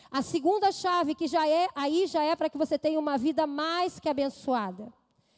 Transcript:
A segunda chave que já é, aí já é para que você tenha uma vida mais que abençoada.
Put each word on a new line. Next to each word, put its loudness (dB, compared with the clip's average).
A -2
segunda 2
chave 0
que -2
já 2
é, 4
aí 2
já 0
é 2
para 0
que -6
você 0
tenha 0
uma 0
vida 0
mais -2
que -6
abençoada. -4